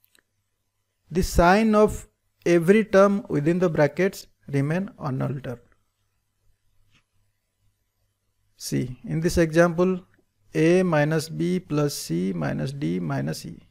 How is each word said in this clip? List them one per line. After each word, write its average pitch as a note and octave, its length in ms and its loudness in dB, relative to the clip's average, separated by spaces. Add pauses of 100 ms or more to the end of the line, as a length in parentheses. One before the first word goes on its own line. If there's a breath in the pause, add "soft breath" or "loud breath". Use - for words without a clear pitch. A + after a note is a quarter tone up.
(1120)
The F3 120 0
sign G3+ 520 4
of G#3+ 340 2 (380)
every F3 400 4
term G3+ 420 4
within D#3+ 300 0
the F3+ 100 2
brackets D#3 600 -2 (200)
remain D3+ 400 -2 (100)
unaltered. C3+ 640 -8 (3000)
See, B2+ 480 -8
in D#3+ 160 -6
this E3 160 0
example, F3 640 2 (540)
A E3+ 280 4
minus D#3 460 0
B E3+ 320 -4
plus D3 340 -2
C F3+ 400 -6
minus C#3+ 380 -6
D D#3 260 -6
minus D3 460 -6
E. - 260 -16